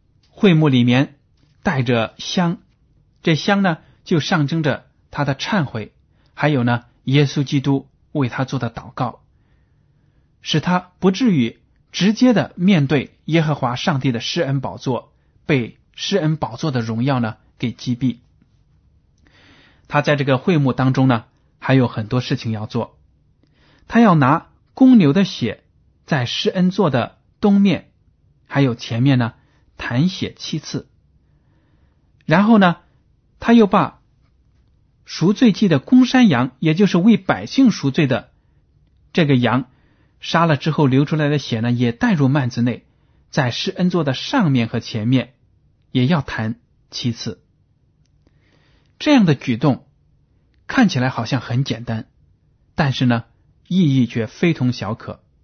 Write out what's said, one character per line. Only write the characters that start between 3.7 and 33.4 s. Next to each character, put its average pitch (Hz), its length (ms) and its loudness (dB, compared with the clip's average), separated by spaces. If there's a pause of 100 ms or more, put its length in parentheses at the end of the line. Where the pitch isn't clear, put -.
就 170 160 0
象 151 260 0
征 160 160 -2
着 139 260 -4 (220)
他 143 140 -6
的 139 100 -4
忏 185 300 -4
悔， 107 280 -12 (420)
还 - 140 -2
有 139 140 0
呢， 120 220 0 (180)
耶 143 240 2
稣 139 160 -2
基 139 180 -2
督 139 280 -2 (240)
为 139 160 -2
他 135 160 -6
做 127 160 -8
的 120 100 -6
祷 - 220 -18
告， - 320 -8 (1160)
使 - 200 -4
他 180 400 -4
不 185 100 2
至 202 240 0
于 117 240 -2 (320)
直 190 220 0
接 247 220 4
的 156 200 -2
面 175 320 2
对 139 380 -4
耶 165 160 0
和 156 140 0
华 123 200 -4
上 - 240 -2
帝 131 140 -2
的 113 80 -4
施 - 220 -6
恩 139 180 -4
宝 101 160 -10
座， - 380 -8 (320)
被 127 320 -2 (160)
施 - 240 -4
恩 156 180 -2
宝 117 200 -8
座 160 140 -6
的 127 120 -2
荣 113 200 -4
耀 135 160 0
呢 110 200 -4 (200)
给 117 140 -6
击 - 240 -6
毙。 123 220 -4 (1700)
他 147 140 0
在 151 120 2
这 139 120 -2
个 135 100 2
会 160 220 0
幕 131 160 0
当 143 180 0
中 131 160 2
呢， 117 160 0 (340)
还 - 140 -2
有 131 160 4
很 110 200 -10
多 127 120 -2
事 135 160 -4
情 113 160 -6
要 107 140 -8
做。 - 320 -8 (880)
他 226 120 2
要 214 140 6
拿 147 360 2 (240)
公 262 240 8
牛 147 160 6
的 196 100 2
血 - 400 -6 (400)
在 127 220 -2
施 - 240 -4
恩 185 200 0
座 185 200 0
的 123 280 -4 (220)
东 202 220 2
面 - 280 -2 (560)
还 - 140 -2
有 131 140 2
前 117 280 -6
面 135 160 4
呢 117 140 -2 (460)
弹 143 320 -2
血 - 240 -10
七 - 240 -10
次， - 320 -12 (1400)
然 170 180 2
后 220 140 6
呢， 180 180 4 (640)